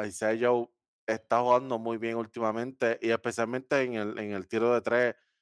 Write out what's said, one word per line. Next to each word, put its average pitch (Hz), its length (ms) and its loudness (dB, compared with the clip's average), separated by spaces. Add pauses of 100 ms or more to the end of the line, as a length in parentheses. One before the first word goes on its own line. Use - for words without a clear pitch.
Isaiah 110 420 0
Joe 120 180 2 (380)
está 113 360 0
jugando 123 360 2
muy 113 200 -6
bien 113 180 -4
últimamente 117 840 -2
y 113 100 0
especialmente 120 720 -2
en 123 140 -2
el, 107 220 -4
en 104 140 -8
el 95 160 -6
tiro 117 260 2
de 117 80 2
tres. 117 340 0 (260)